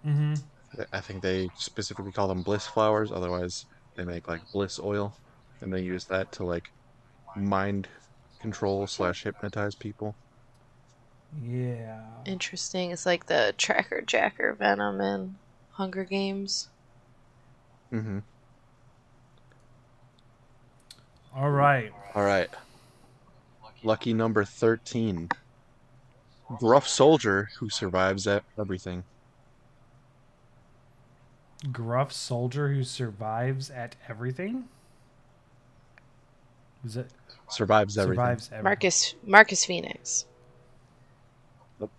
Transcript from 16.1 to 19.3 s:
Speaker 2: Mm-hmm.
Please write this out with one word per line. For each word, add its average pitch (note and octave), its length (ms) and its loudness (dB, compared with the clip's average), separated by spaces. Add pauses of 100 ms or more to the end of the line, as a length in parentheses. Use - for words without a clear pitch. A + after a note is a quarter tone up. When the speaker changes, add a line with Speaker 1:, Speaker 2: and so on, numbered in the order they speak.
Speaker 2:
Mm-hmm. A2 260 -4 (3250)